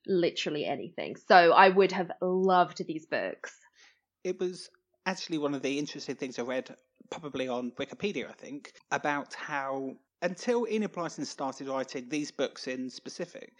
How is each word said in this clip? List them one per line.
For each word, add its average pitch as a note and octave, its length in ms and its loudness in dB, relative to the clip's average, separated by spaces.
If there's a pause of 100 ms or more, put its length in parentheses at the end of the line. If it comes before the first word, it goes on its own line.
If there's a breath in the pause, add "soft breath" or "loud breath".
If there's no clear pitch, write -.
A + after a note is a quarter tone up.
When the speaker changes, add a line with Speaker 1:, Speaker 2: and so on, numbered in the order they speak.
Speaker 1:
literally E3+ 580 0
anything. E3+ 540 -6
So F3 340 8
I F#3+ 160 10
would F#3+ 240 6
have F#3 180 -2 (120)
loved F#3 680 4
these D#3 180 -8
books. - 540 -6 (640 soft breath)
Speaker 2:
It F3+ 160 -4
was F3+ 300 -6 (360)
actually E3+ 340 -4
one C#3+ 160 0
of C3+ 80 -6
the C#3 140 0
interesting D3 380 -8
things B2+ 240 -8
I A#2+ 40 -4
read, B2+ 300 -6 (360)
probably C3 400 -6
on B2 220 -4
Wikipedia, C#3+ 580 -6
I - 40 -16
think, - 380 -14 (200 soft breath)
about C#3+ 420 -2
how C3+ 640 -6 (240)
until A#3 480 0
Enid G#3 240 -2
Blyton E3 320 -6
started C3+ 420 -8
writing C3 400 -4
these D3 240 -4
books - 340 -4
in B2+ 240 -6
specific, - 720 -12